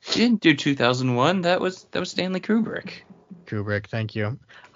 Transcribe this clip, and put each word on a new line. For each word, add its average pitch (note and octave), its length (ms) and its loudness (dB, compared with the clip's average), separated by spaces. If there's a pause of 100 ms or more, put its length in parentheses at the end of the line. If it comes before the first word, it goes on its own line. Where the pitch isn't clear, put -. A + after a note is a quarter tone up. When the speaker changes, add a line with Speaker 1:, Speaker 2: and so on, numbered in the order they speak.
Speaker 1:
He - 200 -2
didn't A3+ 200 4
do D#3+ 140 6
two C#3 200 0
thousand B2+ 420 2
one. E3+ 260 2
That F3 180 2
was, F#3 300 -4
that - 100 -4
was F3+ 100 -8
Stanley F#3 300 -4
Kubrick. - 640 -2 (440)
Speaker 2:
Kubrick, G#2 420 -4
thank A2 260 -6
you. A2 240 -4 (380)